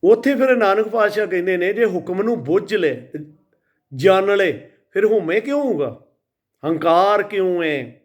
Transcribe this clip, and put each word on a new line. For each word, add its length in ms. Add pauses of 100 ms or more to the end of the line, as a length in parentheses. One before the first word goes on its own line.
ਉੱਥੇ 300
ਫਿਰ 220
ਨਾਨਕ 320
ਪਾਤਸ਼ਾਹ 380
ਕਹਿੰਦੇ 300
ਨੇ, 160
ਜੇ 120
ਹੁਕਮ 380
ਨੂੰ 220
ਬੁੱਝ 300
ਲੈ, 220 (960)
ਜਾਣ 420
ਲੈ, 160 (400)
ਫਿਰ 120
ਹਉਮੈ 360
ਕਿਉਂ 220
ਹੋਊਗਾ? 420 (600)
ਹੰਕਾਰ 580
ਕਿਉਂ 420
ਹੈ? 400